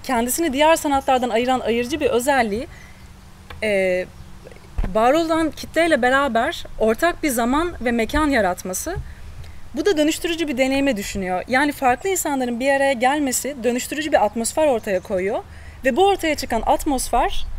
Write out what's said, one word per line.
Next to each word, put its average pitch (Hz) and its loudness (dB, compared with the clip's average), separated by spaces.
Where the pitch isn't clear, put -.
kendisini 247 0
diğer 302 6
sanatlardan 269 0
ayıran 247 2
ayırıcı 240 -2
bir 277 2
özelliği, 247 0
e, 190 2
var 233 4
olan 320 2
kitleyle 320 0
beraber 262 0
ortak 226 0
bir 302 0
zaman 262 0
ve 240 0
mekan 240 0
yaratması. 196 -2
Bu 285 -4
da 381 4
dönüştürücü 320 0
bir 262 -4
deneyime 269 2
düşünüyor. 185 -4
Yani 285 2
farklı 262 0
insanların 262 -2
bir 269 0
araya 277 4
gelmesi 262 0
dönüştürücü 277 -2
bir 214 4
atmosfer 233 0
ortaya 214 0
koyuyor 202 -2
ve 254 4
bu 381 6
ortaya 320 2
çıkan 233 -2
atmosfer 269 2